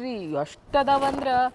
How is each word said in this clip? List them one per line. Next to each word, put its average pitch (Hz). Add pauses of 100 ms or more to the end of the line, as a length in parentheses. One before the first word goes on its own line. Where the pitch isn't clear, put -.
ರೀ. 208
ಎಷ್ಟು 151
ಅದಾವಂದ್ರೆ, 277 (260)